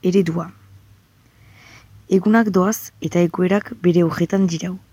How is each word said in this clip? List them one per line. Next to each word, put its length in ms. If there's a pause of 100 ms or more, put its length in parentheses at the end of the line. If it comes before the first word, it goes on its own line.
eredua. 460 (1600)
Egunak 420
doaz 400 (100)
eta 220
egoerak 480 (120)
bere 200
horretan 440
dirau. 260 (200)